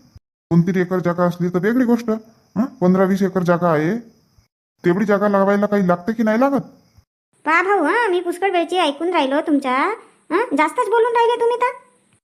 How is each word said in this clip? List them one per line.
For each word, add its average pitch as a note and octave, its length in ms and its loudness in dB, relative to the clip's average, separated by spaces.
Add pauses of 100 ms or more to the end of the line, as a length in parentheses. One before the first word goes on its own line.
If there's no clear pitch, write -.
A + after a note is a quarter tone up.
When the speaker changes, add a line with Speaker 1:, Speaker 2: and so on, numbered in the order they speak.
(180)
Speaker 1:
दोन - 440 -2
तीन F3+ 140 -2
एकर F3+ 240 0
जागा F3 240 -2
असली F3 260 -2
तर F3+ 100 -2
वेगळी A#3+ 260 0
गोष्ट, A#3 240 0 (480)
हं? A#3 80 0
पंधरा F#3 380 2
वीस F#3+ 180 0
एकर F#3 220 -2
जागा F3 260 2
आहे, D#3+ 280 0 (880)
तेवढी F3+ 200 2
जागा G3+ 220 2
लावायला G3+ 380 2
काही G3+ 220 0
लागते F3 260 -2
की A#3 100 -2
नाही A3 160 2
लागत? C#4 220 2 (840)
Speaker 2:
पहा E4 180 2
भाऊ, F#4+ 200 0
हं, G#4 280 0
मी F4+ 80 0
पुष्कळ F4 320 -4
वेळची F4 260 -2
ऐकून E4 360 -2
राहिलो C#4+ 280 0
तुमच्या, C4+ 340 -2 (560)
हं? G4+ 240 -2
जास्तच D#4+ 340 0
बोलून A#4 220 2
राहिले A#4 300 0
तुम्ही A#4 160 0
तर. B4 320 -6 (340)